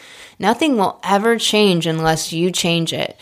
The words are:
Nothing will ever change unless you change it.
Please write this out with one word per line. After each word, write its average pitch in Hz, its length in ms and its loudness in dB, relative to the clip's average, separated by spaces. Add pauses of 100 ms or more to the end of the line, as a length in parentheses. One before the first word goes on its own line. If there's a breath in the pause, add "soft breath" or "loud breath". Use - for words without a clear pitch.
(380 loud breath)
Nothing 233 380 0
will 196 260 -2
ever 208 360 2
change 196 500 2
unless 160 460 -2
you 175 180 0
change 170 400 -2
it. - 300 -6